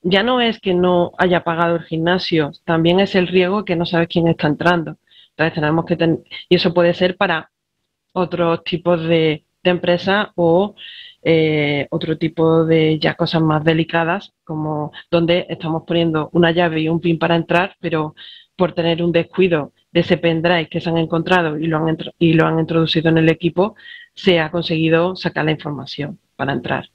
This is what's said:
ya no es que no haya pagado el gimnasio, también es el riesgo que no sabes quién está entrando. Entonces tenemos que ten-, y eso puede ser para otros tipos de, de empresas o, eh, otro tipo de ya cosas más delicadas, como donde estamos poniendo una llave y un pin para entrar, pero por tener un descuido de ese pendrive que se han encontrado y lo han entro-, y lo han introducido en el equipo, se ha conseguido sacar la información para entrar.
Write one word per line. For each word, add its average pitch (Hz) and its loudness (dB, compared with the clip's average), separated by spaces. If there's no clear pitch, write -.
ya 190 2
no 247 0
es 226 -2
que 190 -2
no 180 2
haya 180 2
pagado 170 -2
el 165 -6
gimnasio, 165 -2
también 170 2
es 196 0
el 180 2
riesgo 185 0
que 180 -4
no 175 -2
sabes 170 0
quién 165 0
está 160 0
entrando. 156 0
Entonces 160 -2
tenemos 160 0
que 170 -2
ten-, 165 0
y 180 4
eso 170 0
puede 175 4
ser 180 0
para 170 -2
otros 170 -2
tipos 175 -2
de, 160 0
de 180 0
empresas 180 0
o, 175 2
eh, 151 0
otro 160 -4
tipo 160 2
de 156 2
ya 156 -2
cosas 165 -2
más 156 2
delicadas, 165 -2
como 151 -6
donde 170 0
estamos 160 -6
poniendo 165 0
una 170 4
llave 165 0
y 156 -2
un 165 0
pin 170 0
para 170 2
entrar, 170 0
pero 156 -6
por 175 0
tener 165 -2
un 175 0
descuido 165 0
de 170 2
ese 170 2
pendrive 165 0
que 165 -6
se 170 -6
han 165 0
encontrado 165 0
y 160 -4
lo 160 0
han 160 0
entro-, 160 -6
y 165 4
lo 160 4
han 160 0
introducido 165 0
en 160 2
el 160 4
equipo, 175 -2
se 175 2
ha 156 -4
conseguido 165 0
sacar 160 -4
la 156 0
información 147 -8
para 139 -4
entrar. 135 -6